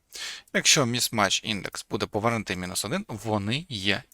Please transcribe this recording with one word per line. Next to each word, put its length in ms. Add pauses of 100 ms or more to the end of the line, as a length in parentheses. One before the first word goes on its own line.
(540)
Якщо 320
mismatch 600
індекс 440
буде 160
повернутий 500
мінус 300
один, 220
вони 600
є 340 (100)